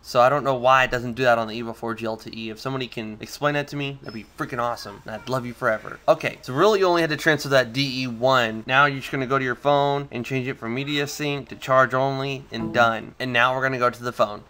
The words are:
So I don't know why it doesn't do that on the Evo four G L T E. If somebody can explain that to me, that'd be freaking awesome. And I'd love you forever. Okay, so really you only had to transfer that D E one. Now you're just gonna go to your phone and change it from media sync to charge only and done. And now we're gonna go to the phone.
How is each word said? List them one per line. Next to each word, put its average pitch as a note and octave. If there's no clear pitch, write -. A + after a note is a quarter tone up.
So -
I B2
don't C#3
know C3+
why B2+
it B2+
doesn't B2
do A#2+
that A#2+
on A2+
the A2
Evo A2+
four A2+
G A2+
L A2
T -
E. A2
If G#2+
somebody C3
can G#2+
explain C#3+
that C#3+
to D3
me, C#3
that'd -
be A2
freaking C#3
awesome. A#2
And A2
I'd G#2+
love B2
you A#2+
forever. -
Okay, D#3+
so B2+
really G3
you F#3+
only E3+
had D#3
to D3+
transfer D3
that B2+
D C3
E C3
one. A#2
Now C3+
you're C#3
just -
gonna C3
go C3+
to C3
your B2
phone C#3+
and A#2
change C3
it C3+
from A#2
media C#3+
sync C#3+
to A2+
charge C3
only C3+
and A2+
done. A#2
And B2+
now B2
we're C3
gonna C3
go B2
to A#2
the B2
phone. G#2